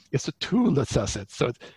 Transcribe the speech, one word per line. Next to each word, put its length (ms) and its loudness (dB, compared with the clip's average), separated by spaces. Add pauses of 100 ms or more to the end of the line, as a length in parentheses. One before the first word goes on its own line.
(120)
it's 160 -2
a 60 -6
tool 380 2
that 160 2
says 280 0
it. 140 -10
So 180 -2
it, 120 -4 (180)